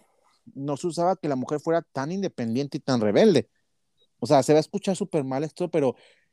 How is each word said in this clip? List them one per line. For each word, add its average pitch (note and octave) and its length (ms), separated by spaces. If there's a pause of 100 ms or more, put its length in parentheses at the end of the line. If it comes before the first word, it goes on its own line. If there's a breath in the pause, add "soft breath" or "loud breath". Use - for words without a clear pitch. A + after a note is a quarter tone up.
(540)
no C#3 240
se F3+ 100
usaba F3 300
que E3 100
la C#3+ 80
mujer C3 240
fuera E3 220
tan C#3 320
independiente C#3 640
y - 20
tan B2 220
rebelde. C3 480 (720)
O A#2 80
sea, C#3 160
se D3+ 100
va D3+ 60
a - 20
escuchar F#3+ 340
súper E3+ 300
mal C3 180
esto, E3 260
pero C#3 260 (380)